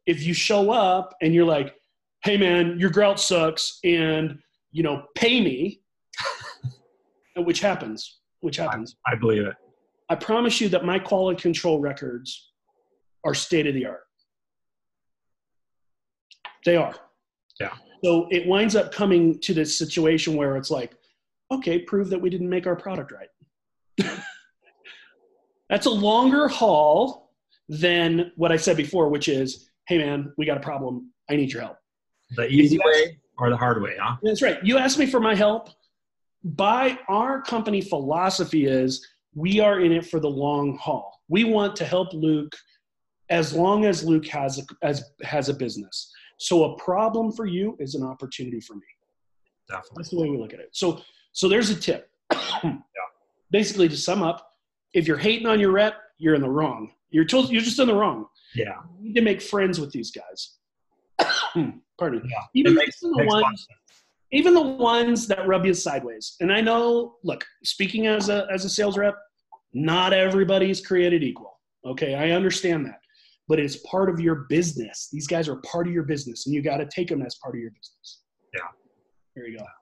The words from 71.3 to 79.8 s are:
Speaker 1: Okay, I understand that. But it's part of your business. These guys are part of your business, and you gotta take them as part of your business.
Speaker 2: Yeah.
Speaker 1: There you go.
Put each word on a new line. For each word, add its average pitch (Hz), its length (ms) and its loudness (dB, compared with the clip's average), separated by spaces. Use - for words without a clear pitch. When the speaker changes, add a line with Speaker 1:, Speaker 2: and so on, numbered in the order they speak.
Speaker 1:
Okay, 156 300 -4
I 156 160 0
understand 175 540 0
that. - 140 -16
But 156 120 4
it's 143 180 -2
part 190 320 -2
of 165 100 -4
your 160 280 0
business. 143 640 -4
These 147 160 -10
guys 165 220 -2
are 131 80 -6
part 175 300 -6
of 175 60 -4
your 170 100 -2
business, 139 420 -8
and 139 80 -4
you 143 80 -2
gotta 143 240 -4
take 175 240 -6
them 147 140 -4
as 120 180 -12
part 127 140 -12
of 117 60 -10
your 113 100 -12
business. - 500 -20
Speaker 2:
Yeah. 92 80 -10
Speaker 1:
There 120 120 -14
you 113 100 -14
go. 104 80 -16